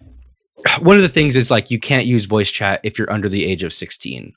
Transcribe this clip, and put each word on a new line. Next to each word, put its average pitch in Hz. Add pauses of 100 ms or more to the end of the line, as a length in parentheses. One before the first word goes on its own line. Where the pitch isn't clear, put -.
(800)
one 180
of 202
the 180
things 151
is, 123
like, 113
you 113
can't 127
use 117
voice 104
chat 98
if 107
you're -
under 104
the 95
age 92
of 82
sixteen -